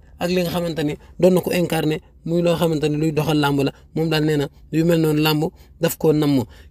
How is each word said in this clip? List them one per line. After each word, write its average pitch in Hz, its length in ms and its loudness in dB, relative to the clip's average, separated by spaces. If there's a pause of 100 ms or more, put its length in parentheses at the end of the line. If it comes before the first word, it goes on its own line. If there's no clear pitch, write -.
(200)
ak 175 100 -4
li 180 120 0
nga 170 100 -2
xamante 170 320 -4
ni 147 100 -2 (260)
doon 180 140 6
na 175 80 2
ko - 100 -4
incarné 160 500 -2 (240)
muy 170 160 -2
loo 170 140 2
xamante 160 340 0
ni 151 80 -2
luy 160 140 0
doxal 151 280 0
làmb 143 240 0
la. 139 80 0 (240)
Moom 160 140 -2
daal 156 160 0
nee 156 120 0
na 139 100 -2 (240)
yu 160 140 0
mel 170 140 2
noonu 156 220 2
làmb 156 220 0 (380)
daf 165 160 -2
koo 160 160 2
namm. 143 300 2 (280)